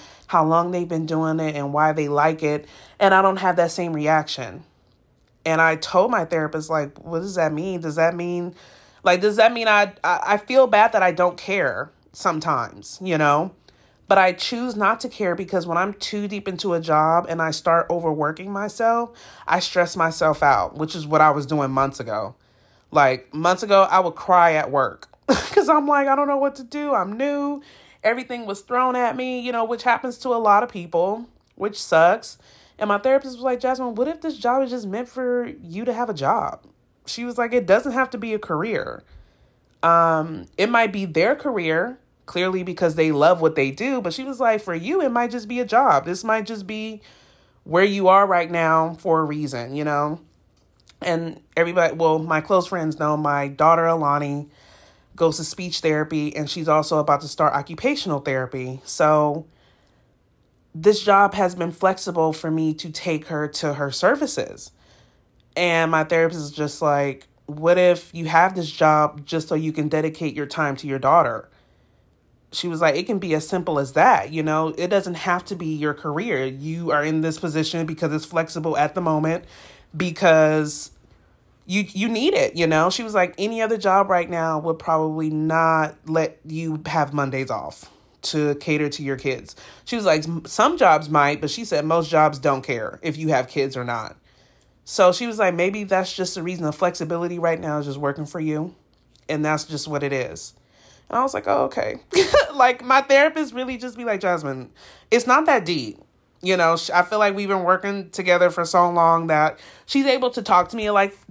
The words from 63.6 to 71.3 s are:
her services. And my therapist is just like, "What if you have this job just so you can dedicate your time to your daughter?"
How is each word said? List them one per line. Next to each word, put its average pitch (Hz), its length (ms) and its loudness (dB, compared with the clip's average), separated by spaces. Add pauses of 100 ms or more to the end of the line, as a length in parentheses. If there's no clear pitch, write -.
her 139 180 -6
services. 247 800 -2 (880)
And 165 340 2
my 156 140 2
therapist 165 340 2
is 147 120 -10
just 147 300 -6
like, 143 460 0 (200)
"What 160 300 2
if 175 360 4
you 165 140 -6
have 170 280 4
this 165 160 -6
job 151 540 2
just 160 240 -6
so 170 60 -2
you 156 180 -2
can 151 160 -4
dedicate 156 440 -4
your 147 140 -6
time 143 300 -4
to 151 100 -12
your 135 120 -4
daughter?" 131 500 2 (1040)